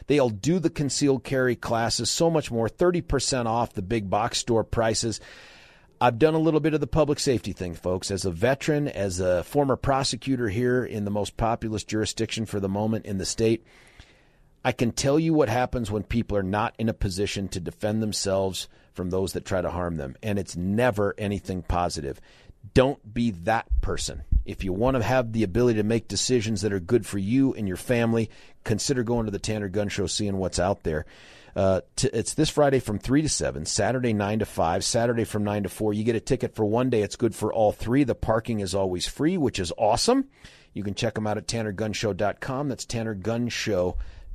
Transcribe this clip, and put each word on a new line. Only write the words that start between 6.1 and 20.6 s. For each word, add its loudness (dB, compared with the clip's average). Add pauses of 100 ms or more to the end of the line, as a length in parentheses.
done 6
a 2
little 4
bit 2
of 0
the -2
public 2
safety 0
thing, -8
folks. -4
As -2
a -2
veteran, 0
as -4
a 2
former 2
prosecutor 0
here 0
in -6
the -4
most -4
populous -2
jurisdiction -2
for -4
the 0
moment -2
in -4
the -4
state, 2 (1000)
I 2
can 0
tell 0
you 2
what 4
happens -2
when -2
people -2
are 2
not -2
in -2
a 2
position -2
to -8
defend -2
themselves -2 (260)
from -6
those 0
that -6
try 0
to -2
harm -4
them. -8
And -2
it's -6
never 0